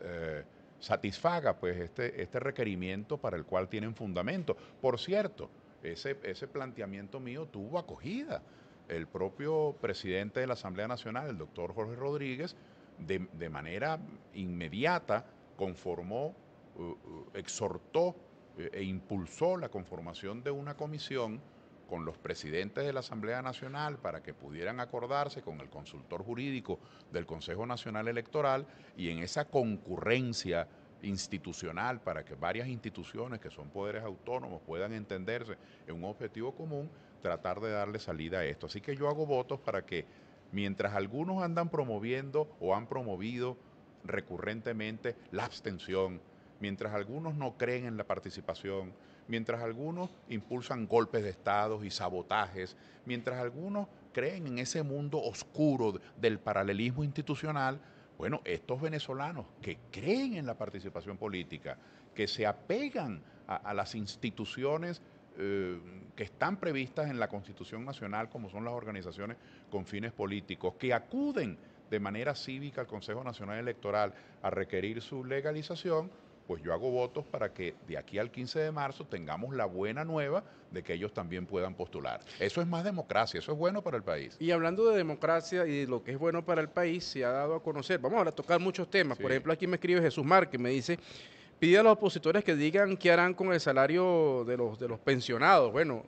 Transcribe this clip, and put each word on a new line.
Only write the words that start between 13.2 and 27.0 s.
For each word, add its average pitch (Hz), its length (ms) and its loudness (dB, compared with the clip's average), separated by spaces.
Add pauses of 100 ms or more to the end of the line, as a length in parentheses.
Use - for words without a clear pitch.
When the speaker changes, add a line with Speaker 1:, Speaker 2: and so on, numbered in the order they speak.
Speaker 1:
de 82 160 -6
manera 90 500 -4 (340)
inmediata 101 920 0 (300)
conformó, 95 800 -4 (420)
eh, - 60 -8
eh, 85 560 -12
exhortó, 113 760 -2 (420)
eh, 87 160 -8
e 98 100 -6
impulsó 95 760 -2
la 147 120 -6
conformación 92 760 -8
de 143 80 -2
una 143 240 -8
comisión 139 680 -4 (480)
con 85 160 -4
los 80 120 -6
presidentes 87 680 -4
de 143 60 -2
la 135 100 -4
Asamblea 117 400 -4
Nacional 135 560 -6
para 80 240 -6
que 73 120 -12
pudieran 80 460 -6
acordarse 123 640 -2
con 78 200 -10
el 67 80 -14
consultor 73 540 -10
jurídico 120 560 -4 (340)